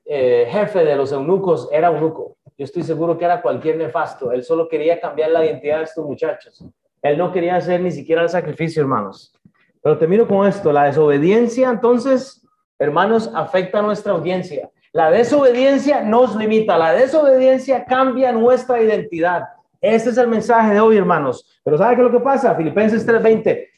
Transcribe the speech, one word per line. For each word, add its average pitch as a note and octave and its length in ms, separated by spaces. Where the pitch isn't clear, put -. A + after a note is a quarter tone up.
eh, B2+ 460
jefe E3 340
de D3+ 100
los C#3 180
eunucos D#3+ 600
era D#3+ 160
eunuco. D#3 480
Yo C#3 80
estoy E3+ 160
seguro D#3+ 340
que E3+ 80
era F3 160
cualquier D#3 380
nefasto. D3 540
Él B2+ 120
solo E3 240
quería E3 320
cambiar D#3 300
la D#3+ 160
identidad C#3+ 320
de D#3+ 60
estos D#3 200
muchachos. D3 580
Él D3 160
no F3 160
quería F3+ 240
hacer F3 240
ni F3+ 100
siquiera D#3+ 300
el E3+ 80
sacrificio, D#3+ 540
hermanos. A2+ 500
Pero D3+ 160
termino F3+ 280
con G3 200
esto. D#3+ 260
La C#3+ 120
desobediencia, E3 840
entonces, B3 800
hermanos, F3+ 560
afecta F3+ 460
a - 20
nuestra G#3 300
audiencia. E3+ 580
La D#3+ 180
desobediencia C4 920
nos A3 340
limita. G#3+ 420
La D#3+ 140
desobediencia C4 920
cambia C4 480
nuestra A#3+ 480
identidad. F3 640
Este A3 260
es A3+ 80
el B3 120
mensaje A3+ 440
de G3+ 80
hoy, A3 160
hermanos. D#3+ 640
Pero D3 140
¿sabe A3 200
qué A#3+ 40
es B3 100
lo A#3+ 80
que A#3+ 60
pasa? C4 300
Filipenses G3 500
tres A3+ 180
veinte. - 560